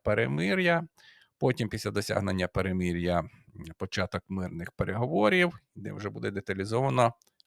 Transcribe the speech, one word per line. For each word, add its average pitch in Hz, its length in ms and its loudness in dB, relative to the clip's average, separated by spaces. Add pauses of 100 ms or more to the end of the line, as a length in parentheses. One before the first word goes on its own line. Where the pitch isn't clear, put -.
перемиря. 165 800 2 (540)
Потім, 123 300 2
після 107 220 -4
досягнення 98 580 0
перемиря, 90 720 0
м, 82 120 -4 (480)
початок 92 500 -4
мирних 90 440 -6
переговорів, 170 840 2 (160)
де 101 180 -10
вже 101 180 -6
буде 101 200 -4
деталізовано 113 840 0 (340)